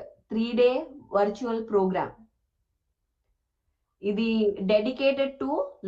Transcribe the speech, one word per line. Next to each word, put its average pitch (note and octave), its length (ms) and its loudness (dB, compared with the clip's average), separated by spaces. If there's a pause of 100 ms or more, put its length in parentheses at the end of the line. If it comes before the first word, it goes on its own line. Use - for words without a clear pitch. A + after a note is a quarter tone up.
త్రీ A3+ 480 -6
డే B3 360 2 (240)
వర్చువల్ A3 580 0
ప్రోగ్రామ్. F#3 420 0 (1900)
ఇది G#3+ 580 0
dedicated B3+ 680 2 (140)
to D4 200 -2 (240)